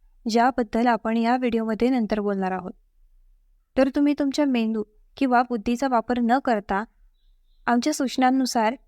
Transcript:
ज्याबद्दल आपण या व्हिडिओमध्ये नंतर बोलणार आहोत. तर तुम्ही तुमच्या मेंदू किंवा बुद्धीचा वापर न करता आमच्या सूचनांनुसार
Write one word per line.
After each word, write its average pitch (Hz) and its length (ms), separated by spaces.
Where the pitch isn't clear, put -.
ज्याबद्दल 233 560
आपण 226 300
या 233 200
व्हिडिओमध्ये 226 520
नंतर 220 320
बोलणार 196 300
आहोत. 180 220
तर 269 120
तुम्ही 285 300
तुमच्या 285 260
मेंदू 226 380
किंवा 247 260
बुद्धीचा 240 460
वापर 247 300
न 240 200
करता 208 460
आमच्या 247 260
सूचनांनुसार 254 840